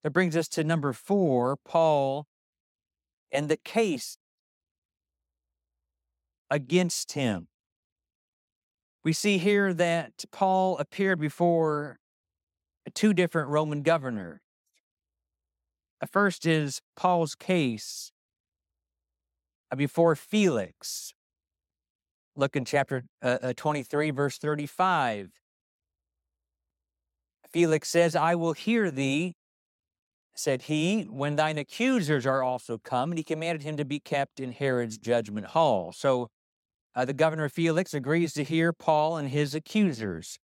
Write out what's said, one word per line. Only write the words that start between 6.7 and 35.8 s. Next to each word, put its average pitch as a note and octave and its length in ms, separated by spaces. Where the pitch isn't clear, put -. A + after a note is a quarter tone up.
him. A2 360
We D#3+ 100
see G3+ 240
here G3 360
that E3+ 580
Paul F#3+ 460
appeared F#3 420
before D3+ 800
two G#3 200
different E3+ 360
Roman D3+ 340
governors. B2 560
The - 80
first G3+ 380
is D#3 360
Paul's F3 400
case C#3 760
before D#3+ 400
Felix. C#3+ 1000
Look C#3 200
in B2+ 100
chapter, C3+ 380
uh, B2+ 200
uh, B2+ 160
twenty-three, D3+ 540
verse C#3 260
thirty-five. D3 960
Felix D#3+ 380
says, E3+ 260
"I E3 200
will E3 180
hear G#3+ 380
thee," C#3 420
said C3+ 280
he, E3 420
"when C#3+ 300
thine D#3 220
accusers D#3 680
are C3 160
also B2+ 340
come." B2+ 320
And E3+ 80
he D#3 60
commanded D#3+ 400
him D3+ 140
to D3 80
be C#3 140
kept - 400
in C3 120
Herod's B2 480
judgment G#2+ 480
hall. A2 440